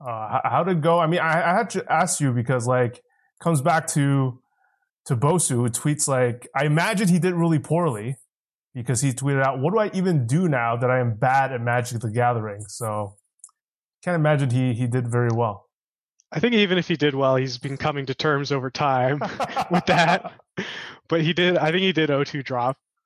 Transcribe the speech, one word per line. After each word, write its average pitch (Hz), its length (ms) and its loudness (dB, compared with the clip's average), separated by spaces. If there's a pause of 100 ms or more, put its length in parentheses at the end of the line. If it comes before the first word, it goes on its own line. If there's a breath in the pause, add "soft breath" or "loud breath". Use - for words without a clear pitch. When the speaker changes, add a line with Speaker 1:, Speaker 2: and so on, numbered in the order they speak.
Speaker 1:
Uh, 113 260 -8
how, 120 160 -2
how 131 200 0
did 185 140 0
it 151 40 0
go? 170 180 2
I 165 60 2
mean, 160 140 0
I, 160 320 2
I - 40 2
had 208 160 0
to 190 200 -4
ask - 280 0
you 139 120 2
because, 120 340 -2
like, 123 380 0 (360)
comes 165 220 0
back 160 320 2
to, 139 480 0 (640)
to 135 100 -2
Bosu, 147 340 2
who 123 200 0
tweets, 147 380 -2
like, 127 480 0
I 139 100 0
imagine 185 420 2
he 175 120 4
did 180 160 0
really 165 240 2
poorly 127 580 -2 (560)
because 123 280 -2
he 139 100 2
tweeted 135 340 0
out, 135 140 0
"What 151 120 0
do 220 80 2
I 208 140 0
even 180 320 2
do 160 240 0
now 120 280 0
that 123 120 0
I 127 100 2
am 117 160 0
bad 135 380 2
at 117 80 -4
Magic 120 400 -2
the 110 80 -4
Gathering?" 107 580 -2
So 104 500 -6 (840)
can't 180 120 -2
imagine 151 340 2
he, 127 240 2
he 123 140 -2
did 123 200 -2
very 120 240 0
well. 113 360 -2 (640)
Speaker 2:
I 156 80 -4
think 240 160 2
even 185 240 4
if 165 80 -2
he 170 80 0
did 143 180 2
well, 135 220 2
he's 131 240 -2
been 135 180 -8
coming 143 300 -4
to 131 80 -4
terms 143 360 0
over 131 200 -4
time 135 480 0
<laughs> - 520 -6
with 175 140 0
that. 170 480 2 (240)
Speaker 1:
<laughs> 202 80 -8 (420 loud breath)
Speaker 2:
But 165 140 2
he 165 120 2
did, 180 220 2
I 156 140 2
think 185 140 0
he 190 100 2
did 156 160 2
oh 143 140 2
two 139 180 -6
drop. 127 360 -2 (280)